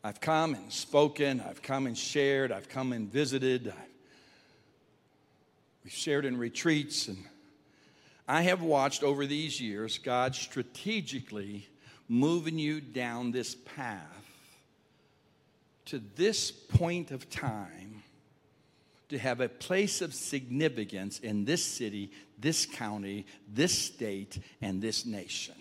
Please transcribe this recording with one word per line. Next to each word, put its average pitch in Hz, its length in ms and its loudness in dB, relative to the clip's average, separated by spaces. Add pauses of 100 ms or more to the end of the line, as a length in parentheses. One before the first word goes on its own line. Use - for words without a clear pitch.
I've 104 160 -8
come 160 320 4
and 104 180 -6
spoken, 143 760 4
I've 87 140 -12
come 135 240 0
and 120 100 -2
shared, 139 560 2
I've 98 160 -6
come 131 240 -2
and 110 180 -2
visited. 127 580 2
I've, - 200 -12 (1900)
we've - 120 -16
shared 143 320 0
in 123 100 0
retreats, 143 720 0
and 95 160 -8 (1040)
I 151 140 4
have 180 180 6
watched 143 420 4
over 143 220 4
these 147 340 -2
years 110 380 -4
God 127 380 2
strategically 123 1300 -6 (400)
moving 160 520 4
you 151 240 0
down 120 500 -4
this 123 220 -2
path 113 480 -8 (1800)
to 131 160 -6 (140)
this 202 340 2
point 170 640 2
of 131 180 -10
time 104 720 -6 (1040)
to 143 100 -6
have 123 220 0
a 123 80 2
place - 540 0
of 160 100 -4
significance 123 1040 -2
in 104 280 -2
this 170 180 2
city, 101 460 -4 (280)
this 147 280 2
county, 104 580 -6 (260)
this 135 220 2
state, 101 680 -4 (220)
and 98 220 -2
this 110 240 -2
nation. 101 540 -8